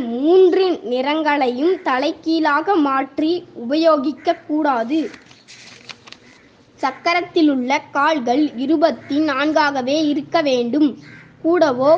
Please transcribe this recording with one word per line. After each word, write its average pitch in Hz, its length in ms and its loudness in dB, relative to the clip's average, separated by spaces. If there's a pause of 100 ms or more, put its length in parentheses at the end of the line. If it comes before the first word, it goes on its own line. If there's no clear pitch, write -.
மூன்று 359 600 4 (160)
நிறங்களையும் 285 960 0
தலைகீழாக 311 960 -2
மாற்றி 285 580 -2 (260)
உபயோகிக்கக்கூடாது. 294 1400 -2 (1800)
சக்கரத்திலுள்ள 294 960 0 (180)
கால்கள் 285 520 0 (140)
இருபத்தி 285 600 0
நான்காகவே 285 880 0
இருக்க 294 340 -4
வேண்டும். 262 480 0 (500)
கூடவோ 302 580 2